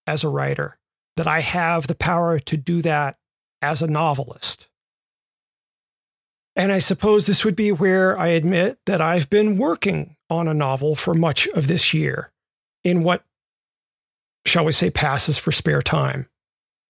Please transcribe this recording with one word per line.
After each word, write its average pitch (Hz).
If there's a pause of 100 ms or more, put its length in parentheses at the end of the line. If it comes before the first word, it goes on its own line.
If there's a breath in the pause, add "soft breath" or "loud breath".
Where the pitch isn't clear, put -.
as 151
a 160
writer, 139 (380)
that 165
I 160
have 165
the 165
power 170
to -
do 165
that 147 (440)
as 147
a 165
novelist. 151 (1900)
And 196
I 190
suppose 208
this -
would 208
be 208
where 190
I 170
admit 175
that 190
I've 160
been 208
working 202 (140)
on 165
a 156
novel 143
for 170
much 165
of 170
this -
year 156 (500)
in 175
what, 175 (1200)
shall 170
we 156
say, -
passes 143
for -
spare 143
time. 135 (600)